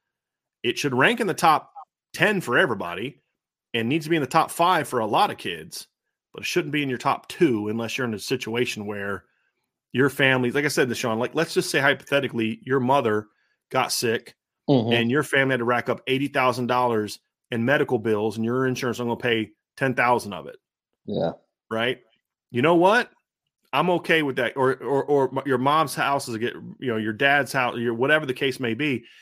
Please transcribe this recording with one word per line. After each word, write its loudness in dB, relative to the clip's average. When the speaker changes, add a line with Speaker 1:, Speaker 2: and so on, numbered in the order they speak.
Speaker 1:
It -2
should -2
rank 4
in 0
the 0
top 2
ten 2
for -2
everybody -2
and -2
needs -2
to -6
be 2
in 0
the -2
top 2
five 2
for -2
a -2
lot 2
of -8
kids, -10
but -14
it -6
shouldn't -2
be -2
in -4
your -4
top -2
two 2
unless -4
you're -2
in -4
a -8
situation -4
where -6
your 4
family, 2
like 0
I 0
said 2
to -4
Sean, -2
like, -4
let's -2
just -2
say 0
hypothetically, 0
your 0
mother 2
got 0
sick -4
Speaker 2:
Mm-hmm. 4
Speaker 1:
and 2
your 2
family 2
had 0
to -2
rack 0
up -2
eighty 0
thousand 0
dollars 0
in -2
medical 2
bills 0
and -4
your 0
insurance -4
only -4
gonna -4
pay 0
ten -2
thousand 2
of -12
it. -18
Speaker 2:
Yeah. -4
Speaker 1:
Right? -2
You 0
know 4
what? 4
I'm 2
okay 2
with -2
that. -2
Or, 2
or, -2
or 2
m-, -6
your 2
mom's 2
house -2
is -6
a -6
get, -4
you -10
know, -2
your -4
dad's 2
house, -2
your, -2
whatever 2
the -4
case -2
may -2
be, -2